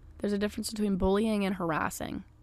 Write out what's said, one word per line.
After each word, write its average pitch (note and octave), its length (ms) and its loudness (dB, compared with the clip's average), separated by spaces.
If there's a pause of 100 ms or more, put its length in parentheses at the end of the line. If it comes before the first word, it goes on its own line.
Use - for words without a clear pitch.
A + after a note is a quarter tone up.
(180)
There's G#3 140 0
a G3+ 60 0
difference G#3 320 -2
between G#3 260 0
bullying G3+ 480 4
and F#3+ 100 0
harassing. - 720 -2 (180)